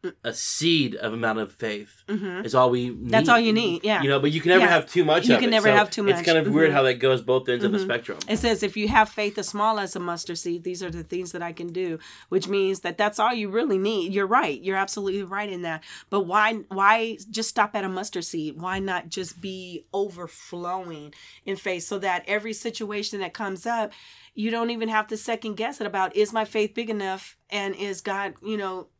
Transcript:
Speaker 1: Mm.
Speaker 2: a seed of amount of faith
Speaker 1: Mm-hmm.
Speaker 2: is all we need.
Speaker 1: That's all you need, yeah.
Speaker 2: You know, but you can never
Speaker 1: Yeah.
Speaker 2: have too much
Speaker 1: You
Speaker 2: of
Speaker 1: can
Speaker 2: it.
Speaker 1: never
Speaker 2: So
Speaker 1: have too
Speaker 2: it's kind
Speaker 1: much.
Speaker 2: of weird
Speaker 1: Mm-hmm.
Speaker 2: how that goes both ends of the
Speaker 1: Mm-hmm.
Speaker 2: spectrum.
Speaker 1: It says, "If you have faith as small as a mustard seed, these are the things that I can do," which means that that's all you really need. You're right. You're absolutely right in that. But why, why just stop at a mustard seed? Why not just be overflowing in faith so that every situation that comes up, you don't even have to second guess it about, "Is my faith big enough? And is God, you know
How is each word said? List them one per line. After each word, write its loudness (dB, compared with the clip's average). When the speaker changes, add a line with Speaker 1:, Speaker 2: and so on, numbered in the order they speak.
Speaker 1:
Mm. -8
Speaker 2:
a -6
seed 0
of -4
amount 0
of -4
faith -8
Speaker 1:
Mm-hmm. -4
Speaker 2:
is -4
all 8
we 0
need. -8
Speaker 1:
That's 6
all 8
you 2
need, 2
yeah. 2
Speaker 2:
You 2
know, 4
but 2
you 0
can 0
never 8
Speaker 1:
Yeah. 6
Speaker 2:
have 4
too 2
much 4
Speaker 1:
You 8
Speaker 2:
of 6
Speaker 1:
can 2
Speaker 2:
it. 2
Speaker 1:
never 4
Speaker 2:
So 6
Speaker 1:
have 6
too -2
Speaker 2:
it's 2
kind 4
Speaker 1:
much. 2
Speaker 2:
of 0
weird 6
Speaker 1:
Mm-hmm. 2
Speaker 2:
how 6
that 4
goes 4
both 2
ends 2
of 4
the 2
Speaker 1:
Mm-hmm. 0
Speaker 2:
spectrum. -4
Speaker 1:
It 2
says, 2
"If -4
you -2
have 4
faith -4
as -6
small 0
as -6
a -6
mustard -6
seed, -6
these -8
are -8
the -10
things -8
that -8
I -6
can -10
do," -4
which 0
means 0
that -6
that's 2
all 2
you -4
really 2
need. 0
You're 0
right. 2
You're -2
absolutely -2
right -6
in -6
that. -6
But 2
why, 4
why 4
just -2
stop 0
at -2
a -4
mustard -6
seed? -8
Why -4
not -4
just -8
be -12
overflowing -8
in -4
faith -6
so -6
that -2
every -4
situation -6
that -6
comes -8
up, -2
you -2
don't -2
even -4
have 0
to -8
second -4
guess -6
it -4
about, -2
"Is 4
my 0
faith -2
big -4
enough? -6
And -4
is -6
God, -4
you -4
know -6